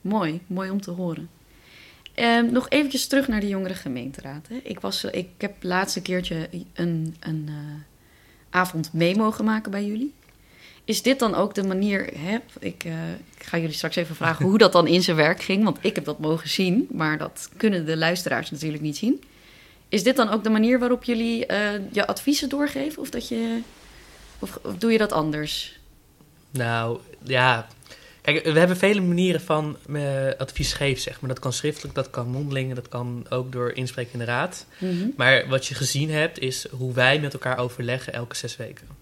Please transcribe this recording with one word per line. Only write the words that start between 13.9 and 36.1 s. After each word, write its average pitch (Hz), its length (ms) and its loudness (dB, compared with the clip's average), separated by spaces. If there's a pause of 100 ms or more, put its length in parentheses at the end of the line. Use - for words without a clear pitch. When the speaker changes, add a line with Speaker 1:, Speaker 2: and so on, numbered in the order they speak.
Speaker 1:
even 165 180 -4
vragen 160 300 0
Speaker 2:
<laughs> 185 40 4
Speaker 1:
hoe 208 100 4
dat 208 140 10
dan 170 140 8
in 170 160 6
zijn 175 140 2
werk 156 260 4
ging, 196 220 2
want 190 160 2
ik 214 140 0
heb 147 100 -2
dat 151 140 -6
mogen 156 300 0
zien, 190 440 2
maar 156 260 0
dat - 380 -10
kunnen 190 300 2
de 160 100 0
luisteraars 160 540 0
natuurlijk 151 320 -6
niet 147 140 -4
zien. 247 260 0 (680)
Is 208 140 2
dit 262 140 4
dan 233 120 4
ook 208 160 0
de 220 60 2
manier 220 280 6
waarop 240 260 2
jullie, 233 420 0
eh, 208 340 0 (120)
je 202 140 0
adviezen 277 420 0
doorgeven, 285 540 -2
of 262 80 -10
dat 240 180 -8
je, 226 320 -2 (800)
of, 196 240 -10
of 185 160 -8
doe 226 140 2
je 220 60 6
dat 214 140 2
anders? 151 680 -2 (720)
Speaker 2:
Nou, 117 480 -2 (240)
ja. 123 440 4 (560)
Kijk, 151 220 2
we 160 140 6
hebben 180 180 6
vele 202 240 4
manieren 175 400 2
van, 151 360 0 (160)
eh, 139 360 0 (100)
advies - 340 -4
geven, 139 300 0
zeg - 180 -8
maar. 131 80 -6
Dat 127 100 -4
kan 127 140 -4
schriftelijk, 147 420 -4
dat 135 160 -4
kan 120 180 -6
mondeling, 131 460 -4
dat 123 140 -10
kan 120 400 -8
ook 127 240 -4
door 123 200 -2
inspraak 123 400 -4
in 123 60 -8
de 117 60 -4
raad. 127 420 -4 (120)
Speaker 1:
Mhm. 185 380 -2
Speaker 2:
Maar 131 320 6
wat 131 180 0
je - 80 -6
gezien 139 360 0